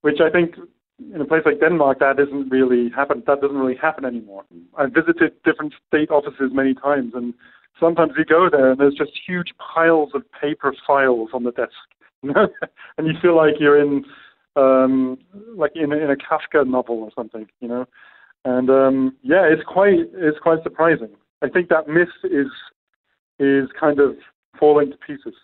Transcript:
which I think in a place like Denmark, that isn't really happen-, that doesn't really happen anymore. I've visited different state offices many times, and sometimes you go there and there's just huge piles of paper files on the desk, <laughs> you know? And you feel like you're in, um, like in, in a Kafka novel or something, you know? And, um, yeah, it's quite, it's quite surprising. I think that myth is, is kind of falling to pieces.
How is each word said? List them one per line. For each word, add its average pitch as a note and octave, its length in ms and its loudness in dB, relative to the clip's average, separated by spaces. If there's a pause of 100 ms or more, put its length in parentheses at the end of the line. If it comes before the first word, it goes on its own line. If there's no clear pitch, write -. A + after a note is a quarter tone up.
which D3 200 -2
I D#3+ 100 2
think E3+ 260 -2 (580)
in D#3+ 60 -10
a C#3+ 40 -4
place D#3 200 0
like D3 160 0
Denmark, D#3 380 2
that C#3 200 0
isn't C#3 320 -2
really B2+ 440 2
happen-, C3+ 320 -4
that C#3 140 0
doesn't C#3+ 160 -2
really C3 200 -4
happen D3+ 280 -4
anymore. G#2+ 400 -10 (320)
I've C3+ 160 -4
visited E3 400 0 (120)
different D3+ 300 -2 (120)
state D3+ 240 -2
offices C#3+ 420 -2
many C3+ 220 0
times, C3+ 400 -4
and A#2+ 200 -8 (460)
sometimes E3 360 2
you D#3 80 0
go E3+ 260 4
there C3+ 200 4
and C3 100 0
there's C#3+ 140 4
just D3 180 -6 (140)
huge F3+ 260 -8 (220)
piles E3 400 2
of C3 80 -4 (180)
paper C#3+ 340 -4 (120)
files C3 460 2
on A#2+ 120 -6
the A#2+ 80 -4
desk, - 340 -10 (120)
<laughs> - 240 -20
you C#3 100 -8
know? G3 160 2 (480)
And D#3+ 100 -4
you D#3+ 140 -2
feel F3 160 4
like D#3 220 4
you're D3 220 4
in, C#3+ 240 0 (520)
um, C3 600 2 (380)
like D#3 180 -2
in, D3+ 180 -4
in D3+ 180 -2
a C3+ 60 0
Kafka D3 500 -2
novel B2+ 360 -4
or G#2+ 120 -14
something, A2 320 -12 (140)
you B2 80 -12
know? B2 180 -6 (580)
And, B2+ 260 -2
um, C3+ 520 2
yeah, E3+ 220 2
it's D#3 220 2
quite, F#3+ 340 2 (140)
it's D#3+ 240 -2
quite D#3+ 240 0
surprising. D#3 480 -2 (320)
I C#3+ 60 -4
think F3 220 -2
that D#3+ 180 0
myth F3 360 0
is, C#3+ 260 -2 (880)
is C#3 300 0 (100)
kind D3 200 0
of C#3 180 2 (420)
falling D3 320 4
to - 60 -18 (100)
pieces. C#3 380 -14